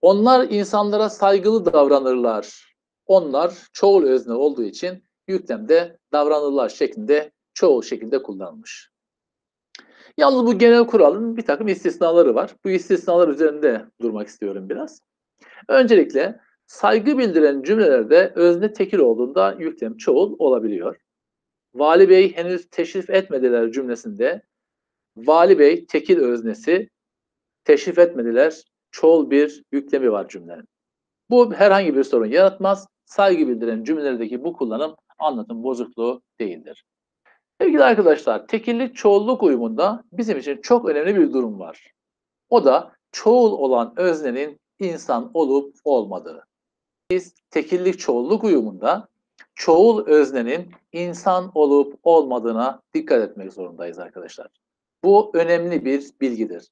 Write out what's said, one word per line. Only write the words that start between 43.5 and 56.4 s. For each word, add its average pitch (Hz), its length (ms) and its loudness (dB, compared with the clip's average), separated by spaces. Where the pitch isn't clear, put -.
olan 127 440 -2
öznenin 151 640 -4
insan 143 560 -8
olup 139 500 -2
olmadığı. 101 640 -6
Biz 185 240 -6
tekillik 180 480 -4
çoğulluk 147 460 -4
uyumunda 131 640 -2
çoğul 208 520 2
öznenin 147 680 0
insan 180 640 -4
olup 143 480 0
olmadığına 127 800 0
dikkat 131 360 -2
etmek 95 220 -18
zorundayız 87 460 -14
arkadaşlar. - 680 -20
Bu 208 280 4
önemli 170 500 -2
bir 139 260 -4
bilgidir. 110 520 -6